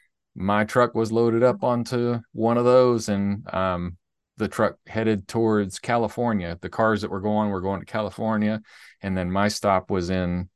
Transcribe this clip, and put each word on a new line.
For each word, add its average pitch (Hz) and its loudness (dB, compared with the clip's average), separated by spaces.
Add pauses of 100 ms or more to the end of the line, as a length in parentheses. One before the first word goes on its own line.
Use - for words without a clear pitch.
(360)
My 101 0
truck 120 2
was 113 0
loaded 117 2
up 185 2
onto 120 0 (140)
one 117 2
of 120 2
those, 123 6
and, 101 -2
um, 90 -2 (400)
the 104 -2
truck 104 -2 (100)
headed 110 -2
towards 110 0
California. 110 -2
The 90 -10
cars 110 0
that 101 -6
were 95 -6
going 107 0
were 95 -4
going 95 -4
to - -16
California, 107 -2 (400)
and 95 -4
then 90 -4
my 98 2
stop 98 0
was 90 -2
in 90 -2